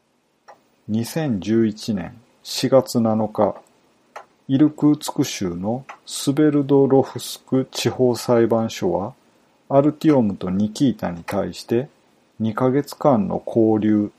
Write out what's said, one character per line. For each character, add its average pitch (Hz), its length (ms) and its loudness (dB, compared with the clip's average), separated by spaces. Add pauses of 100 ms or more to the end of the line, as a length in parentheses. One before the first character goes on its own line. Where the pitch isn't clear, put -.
(880)
二 110 160 -2
千 131 360 -4
十 110 260 2
一 107 280 -4
年 87 260 -8 (220)
四 - 260 -4
月 127 320 2
七 110 280 0
日、 104 260 0 (920)
イ 135 100 2
ル 151 120 4
ク 151 220 2
ー 147 80 -2
ツ - 120 -8
ク 151 100 -2
州 98 280 -4
の 104 340 -6 (200)
ス - 280 -4
ベ 151 180 4
ル 143 160 0
ド 139 220 4
ロ 135 140 6
フ 127 180 -12
ス - 200 -12
ク 131 300 -2
地 - 180 -4
方 123 280 2
裁 117 320 2
判 113 200 0
所 95 240 -4
は、 95 220 -6 (540)
ア 139 120 4
ル 147 120 2
テ 160 160 -2
ィ 147 80 4
オ 131 60 4
ム 101 140 -2
と 92 140 -8
ニ 104 200 0
キ 127 200 0
ー 107 60 -4
タ 90 160 -6
に 85 120 -14
対 92 300 -4
し - 80 -16
て、 123 260 -2 (520)
二 110 120 -2
ヶ 127 200 0
月 139 240 -4
間 113 320 2
の - 100 -4
拘 110 400 2
留 107 400 2